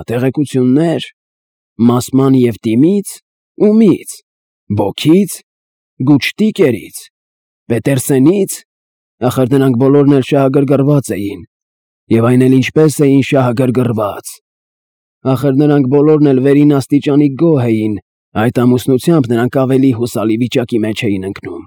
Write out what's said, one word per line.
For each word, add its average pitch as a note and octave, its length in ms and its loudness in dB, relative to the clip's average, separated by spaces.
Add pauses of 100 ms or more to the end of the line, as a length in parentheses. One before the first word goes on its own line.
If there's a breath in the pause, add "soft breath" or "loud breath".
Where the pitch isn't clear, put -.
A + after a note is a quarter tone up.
տեղեկություններ, C3 1040 -2 (720)
մասման B2+ 560 2
և A#2 240 0
տիմից, D#3 540 0 (440)
ումից, G#3+ 540 2 (580)
Բոքից, G#2 640 0 (680)
Գուչտիկերից, C3 1000 -2 (720)
Պետերսենից, C3+ 840 0 (680)
ախր B2+ 300 -2
նրանք C3+ 240 2
բոլորն C#3 400 2
էլ C3 80 2
շահագրգռված C#3 880 0
էին, G2 300 -8 (680)
և A2+ 180 2
այն B2+ 160 2
էլ C3 100 4
ինչպես D3 420 0
էին C#3 280 2
շահագրգռված։ A#2+ 1040 -2 (960)
Ախր C3+ 340 0
նրանք D3 320 2
բոլորն D3 400 4
էլ C3 80 2
վերին C#3+ 320 4
աստիճանի C#3+ 600 0
գոհ C3+ 360 0
էին, A2 300 -2 (380)
այդ A#2 260 -2
ամուսնությամբ B2+ 680 0
նրանք A#2+ 320 -2
ավելի C3 320 0
հուսալի A2 460 -4
վիճակի A#2+ 420 -2
մեջ G#2+ 240 -6
էին G2 240 -4
ընկնում»։ F2 400 -14